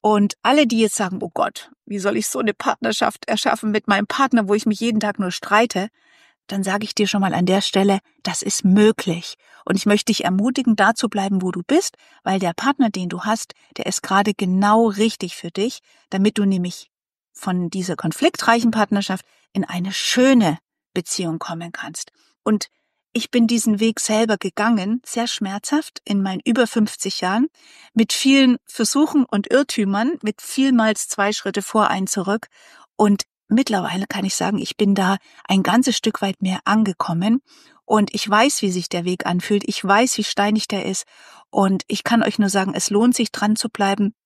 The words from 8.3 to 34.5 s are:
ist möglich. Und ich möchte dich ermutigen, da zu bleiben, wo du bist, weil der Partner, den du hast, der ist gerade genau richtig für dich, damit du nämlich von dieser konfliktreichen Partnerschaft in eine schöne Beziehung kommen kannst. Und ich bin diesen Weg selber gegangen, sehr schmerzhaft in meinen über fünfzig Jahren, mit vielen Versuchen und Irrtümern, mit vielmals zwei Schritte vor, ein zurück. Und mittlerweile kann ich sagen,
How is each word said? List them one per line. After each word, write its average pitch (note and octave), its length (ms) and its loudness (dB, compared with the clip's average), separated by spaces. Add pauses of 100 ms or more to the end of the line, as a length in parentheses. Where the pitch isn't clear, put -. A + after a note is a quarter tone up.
ist - 220 -4
möglich. F#3+ 720 2 (280)
Und F#3+ 120 0
ich - 100 -2
möchte G#3 240 2
dich - 140 0
ermutigen, A3+ 500 0
da G#3 200 2
zu - 140 -2
bleiben, G3 340 -2
wo F#3 100 -2
du F3 120 -6
bist, - 320 0 (280)
weil F#3+ 160 0
der F3 140 -2
Partner, B3+ 360 0
den F3+ 180 -6
du F3 120 -8
hast, G#3+ 320 -4 (240)
der - 100 -6
ist - 160 -6
gerade G3+ 320 0
genau G#3 540 2
richtig G3+ 480 -2
für E3+ 160 -12
dich, G#3+ 260 -4 (300)
damit G3 300 0
du G#3 60 2
nämlich F3+ 460 -2 (420)
von F3+ 380 -4
dieser F#3 240 -4
konfliktreichen A#3 760 0
Partnerschaft G3+ 520 -2 (280)
in F#3+ 120 -2
eine F3+ 280 -6
schöne B3 680 4 (340)
Beziehung E3+ 460 -6
kommen E3+ 320 -10
kannst. - 400 -12 (320)
Und G#3+ 240 0 (460)
ich - 180 -6
bin A#3 160 4
diesen A3 320 0
Weg A3+ 220 0
selber A3 360 0
gegangen, G#3+ 680 -2
sehr A#3+ 220 -4
schmerzhaft G#3 760 -4
in G3+ 160 0
meinen F#3+ 240 -2
über A#3 220 2
fünfzig - 540 -2
Jahren, G#3 260 0 (480)
mit A3 180 2
vielen C4+ 440 4 (100)
Versuchen C#4 580 2
und G3+ 240 -2
Irrtümern, A#3 720 0
mit G#3+ 200 -4
vielmals A#3 640 2
zwei G3+ 260 0
Schritte G3+ 300 -4
vor, G#3+ 260 2
ein F#3+ 200 -2
zurück. G3+ 400 -4 (480)
Und G#3 260 4 (280)
mittlerweile G3 560 0
kann G3 180 -6
ich F#3+ 100 -4
sagen, F#3 240 -2